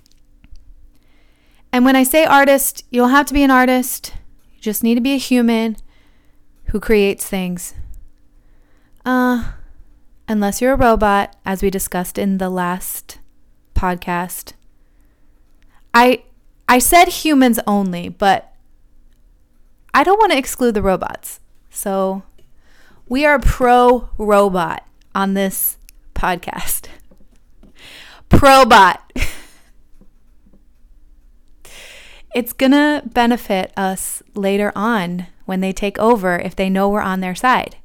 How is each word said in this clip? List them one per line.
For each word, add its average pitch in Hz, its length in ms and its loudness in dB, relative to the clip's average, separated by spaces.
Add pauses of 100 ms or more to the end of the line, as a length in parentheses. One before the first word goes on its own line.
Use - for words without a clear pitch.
(1700)
And 247 120 2
when 269 100 4
I 262 80 4
say 311 220 2
artist, 277 640 2
you 240 100 -2
don't 247 100 2
have 285 160 2
to 269 80 -8
be 285 100 4
an 269 60 4
artist. 254 640 0 (400)
You - 80 -20
just 214 220 -6
need 233 140 2
to 247 40 0
be 269 120 -2
a 277 60 0
human 233 580 0 (880)
who 208 140 -4
creates 202 480 0
things. 180 460 -8 (1300)
Uh, 247 480 -2 (760)
unless 202 340 -4
you're 254 120 2
a 277 40 0
robot, 214 680 2
as 190 180 -6
we 196 80 0
discussed 180 480 -6
in 196 200 -2
the 185 120 -4
last 180 680 -8 (560)
podcast. 180 800 -6 (1400)
I, 247 320 4 (440)
I 247 120 4
said 349 280 4
humans 262 600 2
only, 185 400 -2
but - 440 -2 (1400)
I 262 100 2
don't 381 160 2
want 403 140 2
to 269 60 2
exclude 247 360 -2
the 202 80 -2
robots. - 560 -4 (320)
So 196 540 -6 (840)
we 277 200 -2
are 294 120 4
pro-robot 220 1500 2 (280)
on 196 200 -2
this 196 420 -4 (380)
podcast. - 720 -6 (1400)
Probot. 240 720 6 (160)
<laughs> - 40 -4 (3250)
It's 240 180 -6
gonna 285 540 2
benefit 233 680 -2
us 190 440 -6 (140)
later 202 400 -2
on 180 540 -4 (160)
when 190 160 -4
they 190 120 -2
take 202 280 -6
over 196 360 0
if 180 200 -10
they 190 120 -2
know 190 200 0
we're 208 120 -2
on 190 200 -4
their 185 160 -6
side. - 480 -2